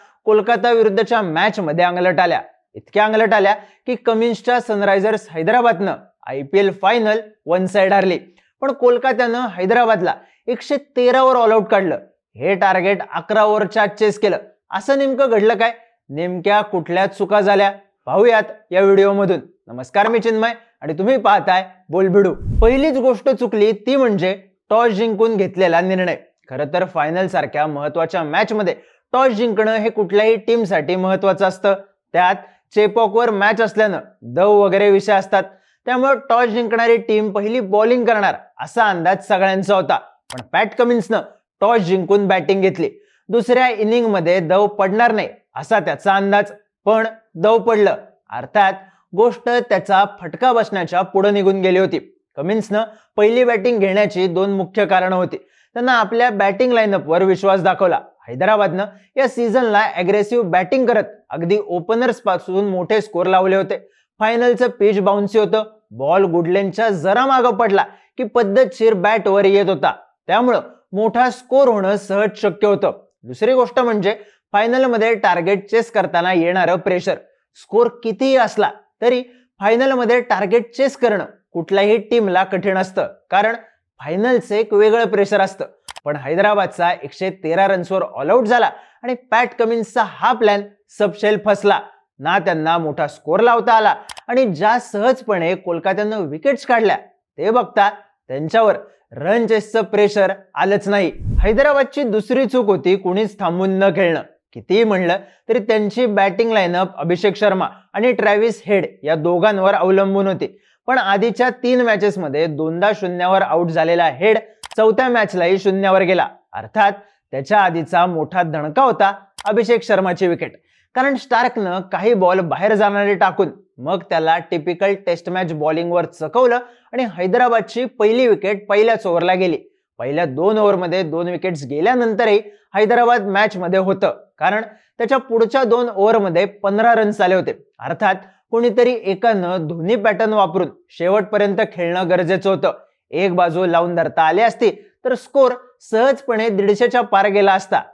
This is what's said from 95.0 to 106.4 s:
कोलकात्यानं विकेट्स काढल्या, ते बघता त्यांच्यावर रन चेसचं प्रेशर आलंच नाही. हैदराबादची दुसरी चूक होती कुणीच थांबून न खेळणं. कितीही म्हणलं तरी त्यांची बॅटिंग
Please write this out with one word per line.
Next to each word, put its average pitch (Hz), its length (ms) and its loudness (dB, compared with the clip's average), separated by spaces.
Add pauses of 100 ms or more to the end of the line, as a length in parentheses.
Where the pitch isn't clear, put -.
कोलकात्यानं 190 720 -4
विकेट्स 190 380 -4
काढल्या, 220 320 0
ते - 540 -10
बघता 208 380 0
त्यांच्यावर 185 880 -2 (360)
रन 185 340 -2
चेसचं 214 340 -2
प्रेशर 208 500 0 (220)
आलंच 202 340 0
नाही. 202 240 0 (300)
हैदराबादची 277 640 2
दुसरी 240 420 -2
चूक 240 200 0
होती 185 300 2
कुणीच 196 440 -4
थांबून 190 400 -2
न 196 160 2
खेळणं. 170 260 0 (320)
कितीही 180 300 0
म्हणलं 185 340 0 (320)
तरी 233 100 0
त्यांची 214 460 -2
बॅटिंग 202 460 0